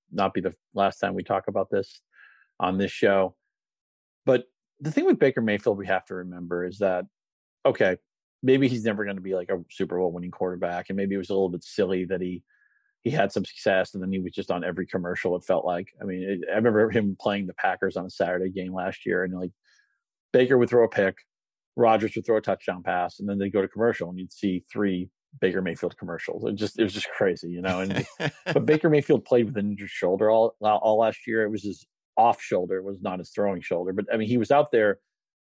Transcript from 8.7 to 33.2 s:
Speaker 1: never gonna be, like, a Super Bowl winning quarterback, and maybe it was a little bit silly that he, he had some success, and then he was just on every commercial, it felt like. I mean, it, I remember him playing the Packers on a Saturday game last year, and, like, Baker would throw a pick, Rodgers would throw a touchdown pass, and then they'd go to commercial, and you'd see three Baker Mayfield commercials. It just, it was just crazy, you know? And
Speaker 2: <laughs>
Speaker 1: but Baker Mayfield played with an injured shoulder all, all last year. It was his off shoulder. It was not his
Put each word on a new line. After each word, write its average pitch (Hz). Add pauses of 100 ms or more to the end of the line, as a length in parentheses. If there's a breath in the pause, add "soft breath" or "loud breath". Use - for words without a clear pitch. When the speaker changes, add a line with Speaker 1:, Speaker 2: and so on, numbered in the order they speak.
Speaker 1:
never 107
gonna 98
be, 95
like, 90
a 90
Super 90
Bowl 90
winning 87
quarterback, 90
and 95
maybe 98
it 98
was 90
a 101
little 95
bit 87
silly 92
that 90
he, 90 (600)
he -
had 101
some -
success, -
and 95
then 95
he 95
was 90
just -
on 87
every 87
commercial, 90
it 90
felt -
like. 90 (140)
I -
mean, 92
it, 95 (120)
I 101
remember 110
him 101
playing 101
the 90
Packers 95
on 90
a 95
Saturday 92
game 92
last 92
year, 92
and, 90
like, 90 (800)
Baker 127
would 120
throw 120
a 107
pick, 95 (600)
Rodgers 110
would 107
throw 113
a 107
touchdown 90
pass, 90
and 101
then 101
they'd 98
go 101
to 98
commercial, 104
and 90
you'd 92
see 90
three 92 (320)
Baker 92
Mayfield 87
commercials. -
It 104
just, 110
it -
was 98
just 101
crazy, 87
you 87
know? 92
And 95 (120)
Speaker 2:
<laughs> 156 (200)
Speaker 1:
but 117
Baker 156
Mayfield 147
played 120
with 107
an 104
injured 101
shoulder 98
all, 113
all 107
last 110
year. 110
It 104
was 104
his 98 (320)
off 117
shoulder. 92
It 92
was 98
not 92
his 87